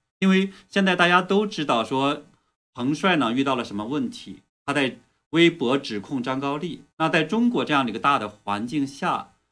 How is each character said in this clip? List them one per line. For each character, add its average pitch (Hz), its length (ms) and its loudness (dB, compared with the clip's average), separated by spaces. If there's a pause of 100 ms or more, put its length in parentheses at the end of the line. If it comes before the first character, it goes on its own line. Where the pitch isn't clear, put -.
(200)
因 190 80 4
为 190 220 4 (180)
现 196 160 0
在 185 100 4
大 175 140 4
家 180 140 4
都 202 240 0
知 160 180 -6
道 123 180 2
说， 139 400 -2 (520)
彭 135 200 -2
帅 180 220 2
呢 120 160 2
遇 135 100 0
到 131 140 0
了 117 80 -4
什 101 100 -10
么 104 120 -6
问 131 220 -4
题， - 340 -14 (220)
他 143 80 -4
在 135 260 -2 (320)
微 170 200 6
博 131 280 2
指 113 200 -6
控 123 240 -6
张 131 160 -4
高 143 200 -4
丽。 156 240 -8 (160)
那 160 100 0
在 160 160 2
中 233 260 2
国 127 140 0
这 151 80 -2
样 139 120 2
的 113 60 -2
一 - 20 -6
个 113 60 -8
大 143 200 2
的 104 100 -4
环 104 380 -6
境 139 200 -2
下， - 440 -6 (200)